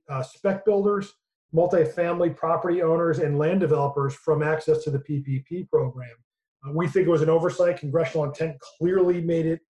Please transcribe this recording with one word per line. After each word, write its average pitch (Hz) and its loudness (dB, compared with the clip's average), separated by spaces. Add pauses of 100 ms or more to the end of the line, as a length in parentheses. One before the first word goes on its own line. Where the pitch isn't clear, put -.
uh, 131 -6
spec - -4
builders, 202 0 (400)
multifamily 170 2
property 170 -2
owners, 165 2
and 147 0
land 165 2
developers 143 0
from 151 0
access 156 0
to 156 -4
the 139 -2
P 143 -6
P 139 -4
P 180 -8
program. 127 -2 (500)
Uh, 143 -10
we 170 0
think 175 2
it 170 4
was 156 4
an 156 2
oversight. 170 2
Congressional 156 -2
intent 143 -6
clearly 180 0
made 165 0
it, 165 -2 (100)